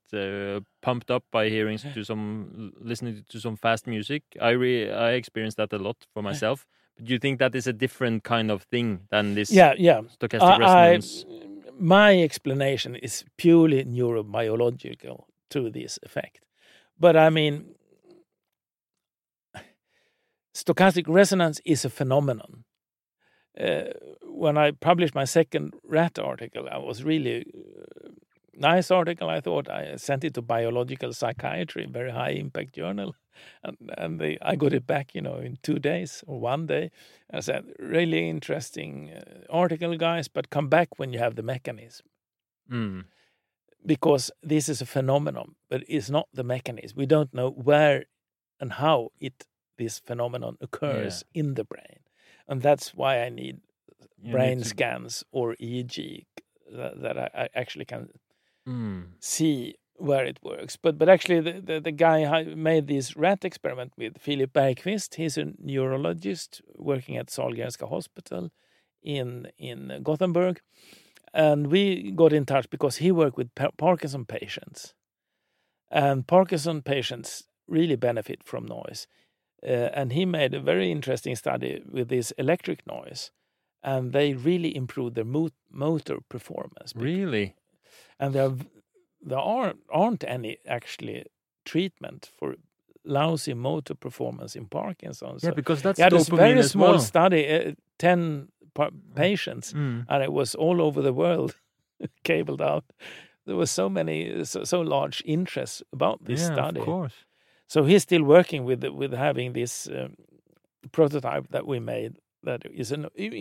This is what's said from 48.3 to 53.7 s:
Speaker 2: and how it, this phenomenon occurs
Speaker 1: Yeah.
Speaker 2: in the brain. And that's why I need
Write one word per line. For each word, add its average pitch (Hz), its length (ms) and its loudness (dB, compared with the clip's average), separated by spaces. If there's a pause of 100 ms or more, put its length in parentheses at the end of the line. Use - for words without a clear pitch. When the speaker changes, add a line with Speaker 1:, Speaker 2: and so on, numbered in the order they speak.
Speaker 2:
and 120 120 -8
how 135 460 0
it, - 280 -12 (320)
this 113 200 -6
phenomenon 120 600 -8
occurs - 640 -6 (100)
Speaker 1:
Yeah. 165 80 -4
Speaker 2:
in 139 120 -2
the 113 100 -6
brain. - 340 -20 (480)
And 131 160 -6
that's 143 320 2
why 135 320 0
I 123 40 -8
need 123 260 -12 (680)